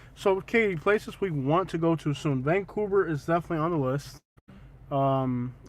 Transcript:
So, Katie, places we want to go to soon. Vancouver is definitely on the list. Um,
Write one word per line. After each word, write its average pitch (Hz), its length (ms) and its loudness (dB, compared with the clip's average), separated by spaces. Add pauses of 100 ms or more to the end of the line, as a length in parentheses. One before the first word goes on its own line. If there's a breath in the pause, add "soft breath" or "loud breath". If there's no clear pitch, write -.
(160 soft breath)
So, 190 260 0
Katie, 220 340 2
places 202 440 0
we 196 120 -2
want 151 380 0
to - 80 -6
go 165 180 2
to 151 180 -2
soon. 139 300 -2
Vancouver 190 640 0
is 156 180 -4
definitely 165 320 0
on 160 140 0
the 175 60 0
list. 139 400 -2 (720 soft breath)
Um, 135 640 0 (160)